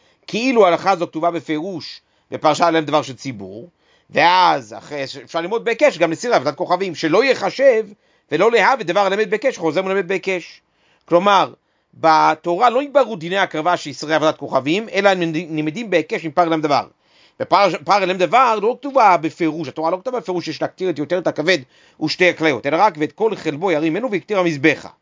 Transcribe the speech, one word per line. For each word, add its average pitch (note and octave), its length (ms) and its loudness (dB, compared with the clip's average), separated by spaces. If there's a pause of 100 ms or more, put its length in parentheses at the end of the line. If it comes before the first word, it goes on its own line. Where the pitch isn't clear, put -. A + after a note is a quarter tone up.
(260)
כאילו A#3 380 2
ההלכה E3+ 260 2
הזו F3 160 0
כתובה E3 240 -4
בפירוש D#3+ 720 -8 (300)
בפרשה D#3 360 2
עליהם D#3+ 180 2
דבר C#3+ 180 0
של C3 140 -10
ציבור, G#2+ 520 -14 (420)
ואז D#3+ 680 2
אחרי C#3+ 280 -8
ש-, C3 100 -12
אפשר C#3 240 -8
ללמוד F#3 240 -6
בהיקש A3+ 340 0
גם E3 140 0
לסירי A#3 220 -2
עבודת C#3+ 200 0
כוכבים, F3 400 -2
שלא E3+ 300 2
יחשב A3+ 640 2 (460)
ולא F#3 200 2
להווה A#3 320 4
דבר F3 160 0
הלמד G3 300 0
בהיקש, G#3+ 280 -2
חוזר E3 240 -2
מלמד F#3+ 260 -2
בהיקש. F#3 520 -6 (440)
כלומר, F3 480 4 (420)
בתורה D#3 760 2
לא A#3+ 100 0
התבררו C4+ 360 0
דיני E3+ 220 -4
הקרבה E3+ 380 0
של D3+ 160 -8
סירי D3+ 220 -6
עבודת D3+ 220 2
כוכבים, D#3 560 -2
אלא G3 160 2
הם F#3+ 120 2 (120)
נמדים D#3+ 580 -6
בהיקש E3+ 340 -2
מפר E3 180 0
אליהם E3 180 0
דבר. C#3+ 260 0 (540)
ופר, F3+ 280 4 (160)
פר F#3+ 180 2
אליהם F#3 160 -2
דבר G#3+ 440 2
לא A#3+ 180 0
כתובה B3 360 4
בפירוש, D#3 520 -4
התורה D#3+ 220 -4
לא F3+ 60 -2
כתובה B3 240 -6
בפירוש F3+ 240 -6
שיש D#3 180 -8
להקטיר F3+ 280 -4
את D3 80 -6
יותר D3+ 200 -4
את E3+ 80 -4
הכבד E3 320 0 (460)
ושתי F3 240 2
הכליות, D3+ 380 0
אלא C#3+ 140 0
רק G3+ 180 4
ואת D3 140 -4
כל G#3 240 -2
חלבו D#3 360 -4
ירים D#3 200 0
ממנו A3 180 -4
והקטיר G3+ 280 -4
המזבחה. D3+ 500 0 (140)